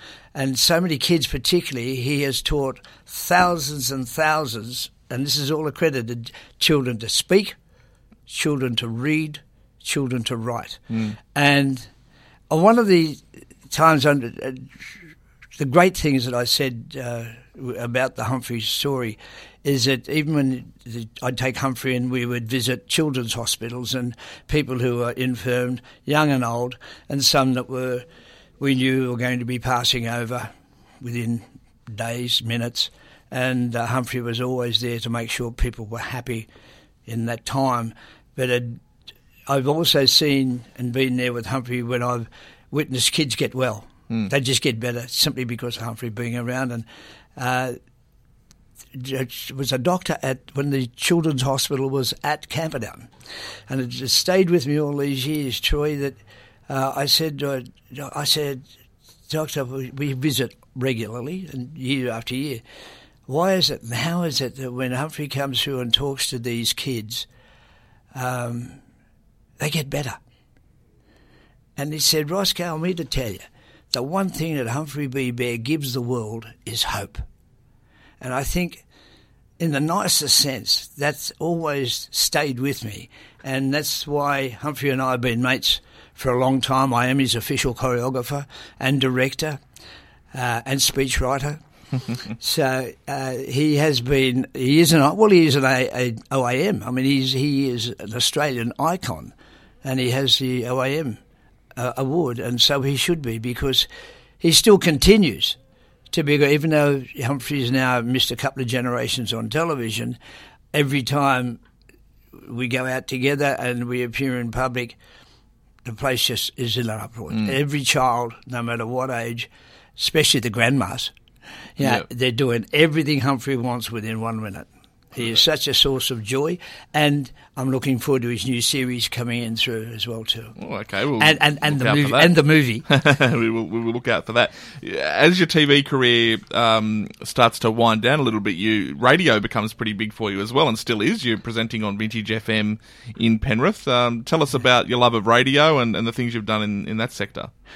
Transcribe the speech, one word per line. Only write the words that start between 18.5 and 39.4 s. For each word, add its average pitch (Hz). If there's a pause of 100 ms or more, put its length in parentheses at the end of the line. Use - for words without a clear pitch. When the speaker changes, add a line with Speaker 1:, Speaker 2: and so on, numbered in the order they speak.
Speaker 1:
story 123 (460)
is 135
that 131
even 151
when 135 (120)
the, 117 (140)
I'd 127
take 127
Humphrey 131
and 123
we 123
would 120
visit 127
children's 131
hospitals 120
and 123 (320)
people 127
who 123
were 120
infirm, 123 (240)
young 147
and 131
old, 120 (320)
and 139
some 131
that 123
were, 127 (540)
we 139
knew 131
were 120
going 123
to 117
be 123
passing 123
over 117 (520)
within 117 (500)
days, 117
minutes, 117 (420)
and, 127
uh, 117
Humphrey 123
was 117
always 123
there 120
to 117
make 117
sure 117
people 117
were 113
happy 123 (580)
in 113
that 117
time. 123 (420)
But 127
it, 123 (840)